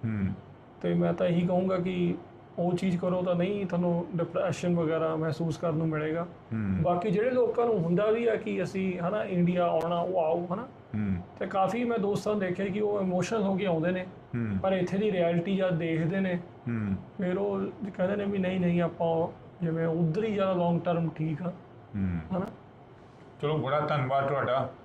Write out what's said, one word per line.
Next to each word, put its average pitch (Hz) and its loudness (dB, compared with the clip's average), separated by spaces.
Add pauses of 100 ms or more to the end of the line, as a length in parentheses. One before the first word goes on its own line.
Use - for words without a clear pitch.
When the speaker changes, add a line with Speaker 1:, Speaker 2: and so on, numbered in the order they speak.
Speaker 1:
ਹੂੰ। 107 0 (560)
Speaker 2:
ਤੇ 175 2
ਮੈਂ 170 4
ਤਾਂ 185 0
ਇਹੀ 175 2
ਕਹੂੰਗਾ 185 2
ਕਿ 180 0 (440)
ਉਹ 175 2
ਚੀਜ਼ 175 0
ਕਰੋ 180 0
ਤਾਂ 180 2
ਨਹੀਂ 190 0
ਤੁਹਾਨੂੰ 175 0 (100)
ਡਿਪਰੈਸ਼ਨ 175 0
ਵਗੈਰਾ 160 0
ਮਹਿਸੂਸ 160 -2
ਕਰਨ 165 -2
ਨੂੰ 160 0
ਮਿਲੇਗਾ। 156 -2
Speaker 1:
ਹੂੰ। 175 -2
Speaker 2:
ਬਾਕੀ 175 2
ਜਿਹੜੇ 214 2
ਲੋਕਾਂ 240 2
ਨੂੰ 220 2
ਹੁੰਦਾ 175 4
ਵੀ 233 2
ਆ 220 4
ਕਿ 196 -2
ਅਸੀਂ, 190 -2
ਹਨਾ, 202 0
ਇੰਡੀਆ 175 4
ਆਉਣਾ, 170 2
ਉਹ 180 0
ਆਓ, 170 2
ਹਨਾ। 240 -6 (260)
Speaker 1:
ਹੂੰ। 101 0 (220)
Speaker 2:
ਤੇ 202 -4
ਕਾਫੀ 196 2
ਮੈਂ 233 0
ਦੋਸਤਾਂ 202 0
ਨੂੰ 208 0
ਦੇਖਿਆ 185 -2
ਕਿ 202 -2
ਉਹ 208 0
ਇਮੋਸ਼ਨਲ 185 0
ਹੋ 190 2
ਕੇ 196 0
ਆਉਂਦੇ 170 2
ਨੇ, 185 -2 (300)
Speaker 1:
ਹੂੰ। 110 -2
Speaker 2:
ਪਰ 190 2
ਇੱਥੇ 185 0
ਦੀ 208 2
ਰਿਐਲਿਟੀ 175 2
ਜਦ 185 2
ਦੇਖਦੇ 165 0
ਨੇ, 185 0 (340)
Speaker 1:
ਹੂੰ। 107 -2 (220)
Speaker 2:
ਫਿਰ 185 -2
ਉਹ 196 -2 (360)
ਕਹਿੰਦੇ 190 0
ਨੇ 202 -4
ਵੀ 202 -2
ਨਹੀਂ, 185 0
ਨਹੀਂ, 175 2
ਆਪਾਂ 165 0 (340)
ਜਿਵੇਂ 165 0
ਉੱਧਰ 165 2
ਹੀ 220 0
ਜ਼ਿਆਦਾ 190 2
ਲੌਂਗ 175 2
ਟਰਮ 170 0
ਠੀਕ 156 -4
ਆ। 175 -4 (480)
Speaker 1:
ਹੂੰ। 90 -2
Speaker 2:
ਹਨਾ? 190 -2 (960)
Speaker 1:
ਚਲੋ, 156 0
ਬੜਾ 143 0
ਧੰਨਵਾਦ 139 2
ਤੁਹਾਡਾ। 131 0 (140)